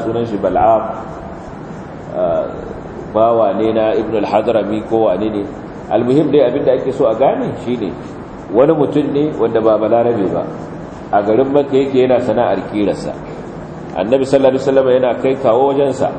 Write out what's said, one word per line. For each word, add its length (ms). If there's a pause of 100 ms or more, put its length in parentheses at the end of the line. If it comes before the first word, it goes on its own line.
sunan 180
shi 140
Bal'am, 560 (1200)
eh, 280 (680)
bawa 460
ne 140
na 200
Ibn 220 (100)
al-Hadrami 640
ko 220
wane 180
ne. 140 (480)
Almuhim 400
dai 180
abinda 240
ake 200
so 140
a 120
gane 320 (140)
shi 120
ne, 160 (640)
wani 180
mutum 400
ne 240
wanda 240
ba 160
balarabe 560
ba, 140 (680)
a 100
garin 300
Makka 240
yake 220 (100)
yana 140
sana'ar 340 (140)
kirarsa. 420 (840)
Annabi 260
sallallahu 300
alaihi 100
wasallam 220
yana 340
kai 160
kawo 380
wajensa, 340 (100)